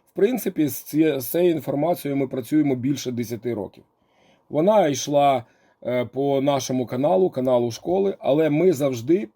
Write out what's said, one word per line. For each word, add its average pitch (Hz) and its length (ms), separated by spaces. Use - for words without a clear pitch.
в - 80
принципі, 190 540
з - 140
ці-, 147 380
з 120 60
цією 175 240
інформацією 143 680
ми 135 120
працюємо 139 460
більше 127 380
десяти 117 420
років. 98 300
Вона 175 400
йшла, 143 560
е, 123 180
по 139 360
нашому 131 460
каналу, 165 440
каналу 127 400
школи, 196 480
але 151 320
ми 170 220
завжди 139 640